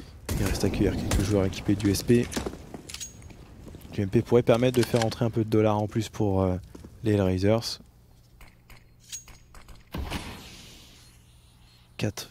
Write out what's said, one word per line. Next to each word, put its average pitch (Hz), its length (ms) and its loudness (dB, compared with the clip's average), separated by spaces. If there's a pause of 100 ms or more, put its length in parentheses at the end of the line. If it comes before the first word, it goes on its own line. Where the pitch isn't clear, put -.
(380)
Il 101 80 0
reste 92 160 -2
à 101 60 4
accueillir 95 240 2
quelques - 320 0
joueurs 98 200 2
équipés 95 300 0
du 98 160 2
S 95 140 0
P. 120 240 4 (1600)
Du 104 100 -2
M 98 60 -2
P 113 140 4
pourrait 120 220 4
permettre 123 340 4
de 117 60 8
faire 117 200 2
entrer 113 200 -2
un 113 60 0
peu 113 120 0
de 107 80 -6
dollars 107 260 4
en 107 120 -2
plus 110 200 -4
pour, 95 340 0
euh, 92 140 2 (460)
les 110 120 2
Hellraisers. 101 680 2 (4000)
Quatre - 340 -4